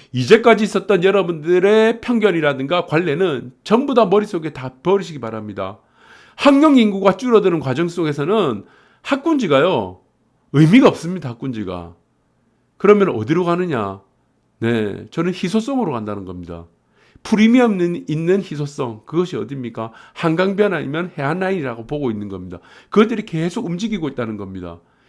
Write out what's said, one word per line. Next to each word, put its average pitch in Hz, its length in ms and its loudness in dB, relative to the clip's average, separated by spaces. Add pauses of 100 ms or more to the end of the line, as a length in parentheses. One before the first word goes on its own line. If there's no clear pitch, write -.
(120)
이제까지 214 520 4
있었던 196 400 0
여러분들의 190 960 2
편견이라든가 170 840 0
관례는 156 680 -2 (120)
전부 262 300 0
다 226 120 6
머릿속에 180 460 -2
다 131 300 -10
버리시기 175 360 -2
바랍니다. 107 600 -10 (580)
학령 285 400 6
인구가 196 400 4
줄어드는 190 440 2
과정 135 280 -2
속에서는 151 760 -2 (380)
학군지가요, 175 1000 0 (520)
의미가 170 360 8
없습니다. 165 420 -4
학군지가. 95 640 -8 (840)
그러면 196 340 4
어디로 139 340 0
가느냐? 147 560 -2 (600)
네, 107 500 -2
저는 175 220 -2
희소성으로 220 600 -2
간다는 104 320 -8
겁니다. 85 420 -12 (560)
프리미엄 220 580 4
있는, 175 280 -2
있는 165 340 0
희소성, 143 640 -8
그것이 170 300 -4
어딥니까? 117 560 -8 (220)
한강변 185 580 0
아니면 156 460 -6
해안라인이라고 147 680 -4
보고 143 240 -4
있는 107 180 -6
겁니다. 90 300 -12 (320)
그것들이 220 360 0
계속 165 400 -4
움직이고 175 420 -6
있다는 110 280 -6
겁니다. 95 440 -12 (280)